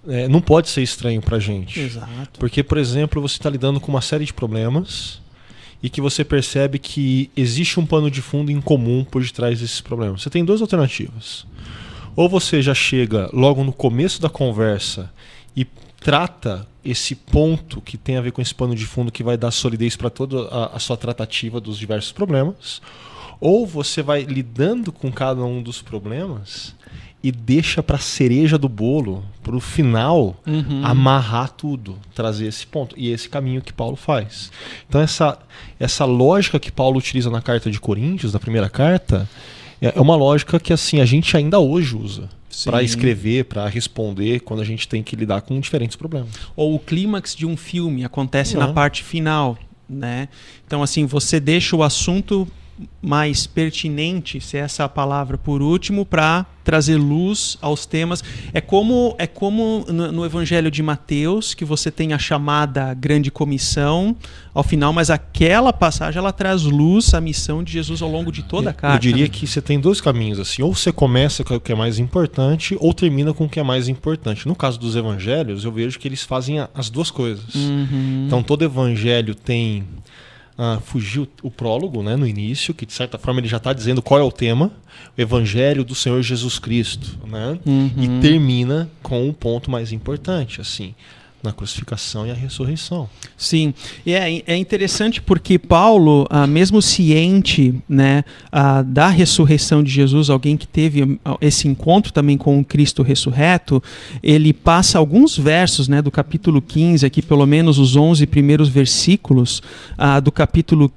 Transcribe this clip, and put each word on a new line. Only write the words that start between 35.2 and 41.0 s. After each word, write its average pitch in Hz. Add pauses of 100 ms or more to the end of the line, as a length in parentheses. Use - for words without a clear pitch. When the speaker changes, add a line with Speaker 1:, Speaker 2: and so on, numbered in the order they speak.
Speaker 1:
essa 131
lógica 139
que -
Paulo 131
utiliza 123
na 117
carta 117
de 104
Coríntios, 113
na 101
primeira 110
carta, 131 (540)
é, 120
é 175
uma 160
lógica 147
que, -
assim, 156